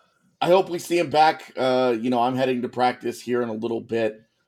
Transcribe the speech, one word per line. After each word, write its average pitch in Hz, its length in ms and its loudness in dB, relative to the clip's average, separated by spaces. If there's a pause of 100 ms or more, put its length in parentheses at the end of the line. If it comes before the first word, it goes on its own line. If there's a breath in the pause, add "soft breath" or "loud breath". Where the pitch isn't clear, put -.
(400 soft breath)
I - 80 0
hope 180 220 4
we 170 100 -6
see 170 180 -2
him 165 120 0
back. 156 480 2
Uh, 127 420 2
you 120 100 -4
know, 123 120 2
I'm 127 140 0
heading 131 260 0
to 120 80 -6
practice 123 520 -2
here 123 200 -2
in 117 80 -4
a 110 40 -6
little 113 280 -6
bit. 110 400 -4 (260)